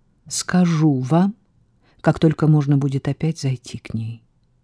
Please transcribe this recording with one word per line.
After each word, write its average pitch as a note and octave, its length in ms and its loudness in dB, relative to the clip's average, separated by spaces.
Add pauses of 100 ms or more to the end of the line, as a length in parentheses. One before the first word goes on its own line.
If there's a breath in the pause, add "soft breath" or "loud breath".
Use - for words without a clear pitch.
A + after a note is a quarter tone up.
(280)
скажу D#3+ 720 0
вам, E3+ 340 0 (640)
как - 180 0
только D#3+ 280 2
можно D3 300 4
будет C#3 320 -2
опять D#3 300 -4
зайти C3 400 -6
к - 160 -14
ней. A2+ 280 -8 (400)